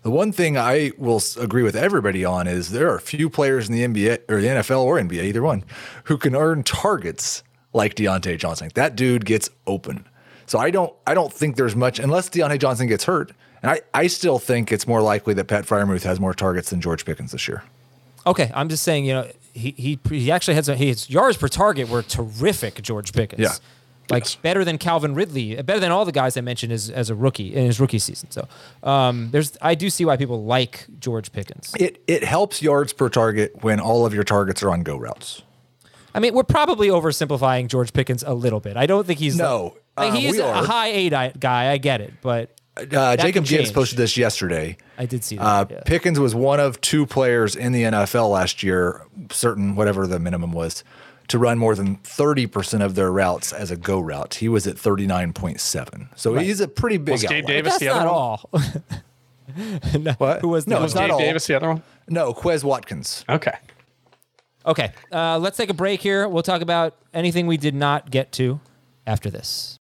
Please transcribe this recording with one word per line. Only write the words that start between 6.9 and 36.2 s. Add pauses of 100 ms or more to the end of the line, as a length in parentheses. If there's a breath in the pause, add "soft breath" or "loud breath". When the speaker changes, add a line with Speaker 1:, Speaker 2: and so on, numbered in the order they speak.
Speaker 1:
like
Diontae
Johnson.
That
dude
gets (160)
open. (420 loud breath)
So
I
don't, (140)
I
don't
think
there's
much,
unless
Diontae
Johnson
gets
hurt. (300 soft breath)
And
I, (140)
I
still
think
it's
more
likely
that
Pat
Freiermuth
has
more
targets
than
George
Pickens
this
year. (640)
Speaker 2:
Okay,
I'm
just
saying,
you
know, (260)
he,
he, (100)
he
actually
had
some,
his
yards
per
target
were
terrific,
George
Pickens.
Speaker 1:
Yeah. (560 soft breath)
Speaker 2:
Like,
Speaker 3:
Yes.
Speaker 2:
better
than
Calvin
Ridley,
better
than
all
the
guys
I
mentioned
as,
as
a
rookie,
in
his
rookie
season.
So, (360 loud breath)
um,
there's,
I
do
see
why
people
like (140)
George
Pickens.
Speaker 1:
It,
it
helps
yards
per
target
when
all
of
your
targets
are
on
go
routes. (720 soft breath)
Speaker 2:
I
mean,